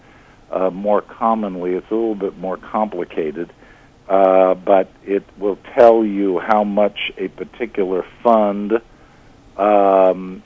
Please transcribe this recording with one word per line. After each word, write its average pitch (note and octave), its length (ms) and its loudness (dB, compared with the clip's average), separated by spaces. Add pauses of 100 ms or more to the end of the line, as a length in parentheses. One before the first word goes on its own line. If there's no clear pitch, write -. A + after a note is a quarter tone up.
(500)
Uh, F2+ 200 -4
more G2+ 300 -4
commonly, G2 720 -4
it's F2+ 160 -8
a A2 40 -6
little A2+ 200 -4
bit G2 240 -8
more F2+ 180 -8
complicated, E2+ 960 -8 (560)
uh, F#2+ 460 4
but F#2+ 340 2 (160)
it G2 200 -4 (140)
will F#2+ 200 -4 (160)
tell A#2 300 6
you G2 340 -2
how G#2+ 260 0
much G2+ 540 -4
a F#2 100 -6
particular F#2+ 760 -6 (180)
fund, G#2 580 0 (760)
um, F#2+ 880 2